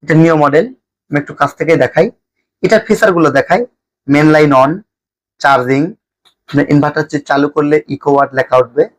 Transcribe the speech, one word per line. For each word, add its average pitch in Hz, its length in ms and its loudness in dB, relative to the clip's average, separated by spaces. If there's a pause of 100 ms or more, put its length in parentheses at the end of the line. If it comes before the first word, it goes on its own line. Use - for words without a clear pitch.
এটা 170 180 -2
নিও 165 220 2
মডেল, 143 220 0 (460)
আমি 147 100 -4
একটু 147 180 -16
কাছ 143 200 -2
থেকেই 156 240 0
দেখাই। 156 240 0 (560)
এটার 214 240 2
ফিচারগুলো 185 500 0
দেখাই, 175 240 -2 (460)
মেইন 147 280 2
লাইন 151 160 2 (100)
on, 139 100 0 (680)
চার্জিং, 135 400 0 (920)
ইনভার্টার 147 360 0
সুইচ 143 200 -8
চালু 143 260 0
করলে 147 200 -2 (200)
ইকো 147 200 -6
ওয়াট 139 140 0 (100)
লেখা 127 220 -2
উঠবে। 123 220 -2 (160)